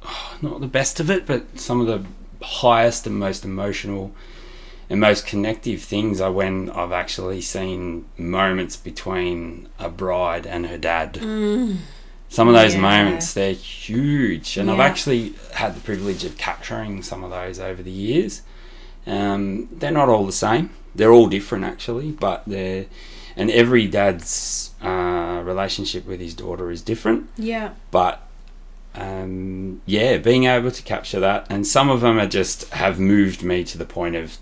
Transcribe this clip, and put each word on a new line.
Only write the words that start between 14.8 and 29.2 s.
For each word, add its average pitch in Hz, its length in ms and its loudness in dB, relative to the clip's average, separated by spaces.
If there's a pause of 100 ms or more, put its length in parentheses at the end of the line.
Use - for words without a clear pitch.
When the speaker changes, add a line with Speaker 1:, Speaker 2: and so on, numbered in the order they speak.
Speaker 1:
actually 123 480 0 (200)
had 104 220 -4
the - 60 -14
privilege 98 440 -4
of - 140 -10
capturing 107 640 -8
some 92 200 -10
of 90 60 -10
those 92 300 -8
over 92 240 -8
the 92 80 -10
years. 110 500 -2 (640)
Um, 101 680 -2
they're 143 200 -4
not 143 180 4
all 107 160 6
the 98 60 -2
same. 139 400 0 (240)
They're 113 160 8
all 117 160 12
different, 98 380 -2
actually, 123 460 -6
but 101 360 -2
they're, 95 380 -4 (500)
and 104 160 0
every 117 360 6
dad's, - 840 0 (120)
uh, 87 600 -2
relationship 92 640 -4
with 92 120 -8
his 82 140 -10
daughter 87 380 -6
is 85 100 -8
different. 110 560 0
Speaker 2:
Yeah. 220 320 -4 (220)
Speaker 1:
But, 90 300 2 (720)
um, 95 920 -8